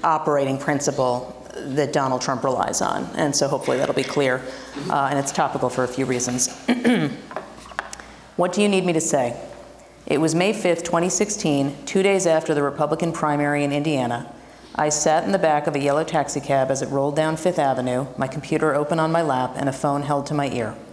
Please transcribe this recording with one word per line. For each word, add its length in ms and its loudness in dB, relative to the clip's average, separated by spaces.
operating 540 2
principle 720 0
that 380 -2
Donald 280 0
Trump 220 -2
relies 400 0
on. 340 -2
And 180 0
so 120 2
hopefully 320 0
that'll 160 0
be 80 0
clear, 400 0
uh, 180 2
and 100 0
it's 120 -2
topical 400 0
for 140 0
a 40 -2
few 160 -2
reasons. 460 -2
<clears throat> 440 2
What 160 0
do 80 0
you 80 6
need 160 4
me 100 2
to 60 4
say? 360 0
It 140 2
was 140 2
May 180 4
fifth, 300 0
twenty 260 0
sixteen, 680 0
two 160 2
days 240 4
after 260 2
the 120 2
Republican 480 0
primary 500 0
in 100 0
Indiana. 540 0
I 140 2
sat 340 2
in 100 -2
the 60 2
back 300 2
of 80 -2
a 20 0
yellow 240 2
taxi 380 -2
cab 300 2
as 120 0
it 80 -6
rolled 240 0
down 220 0
Fifth 240 0
Avenue, 460 0
my 80 0
computer 480 0
open 240 0
on 140 2
my 100 2
lap 340 0
and 120 -2
a 40 -2
phone 300 0
held 240 -2
to 80 -4
my 160 0
ear. 240 -4